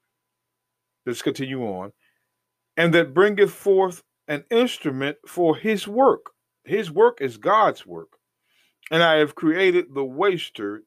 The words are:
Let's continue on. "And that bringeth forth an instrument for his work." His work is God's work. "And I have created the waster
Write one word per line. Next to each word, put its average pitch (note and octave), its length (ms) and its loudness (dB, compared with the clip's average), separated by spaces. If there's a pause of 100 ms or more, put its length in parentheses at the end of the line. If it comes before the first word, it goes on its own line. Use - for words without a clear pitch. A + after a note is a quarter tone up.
(1080)
Let's B2 160 -8
continue C3+ 400 -6
on. G2 300 -10 (840)
"And E3 180 2
that D#3+ 200 2
bringeth G3 380 4
forth F#3+ 500 0 (260)
an D3 220 -6
instrument D3 680 -2 (100)
for E3 300 0
his G#3 320 -4
work." A#3 440 0 (320)
His F#3 260 -4
work A3+ 300 2
is B2 160 -6
God's F3+ 500 0
work. E2 320 -18 (720)
"And E3 120 2
I E3 140 4
have D3+ 180 0
created F3 600 0
the C#3 100 -4
waster C3 840 -6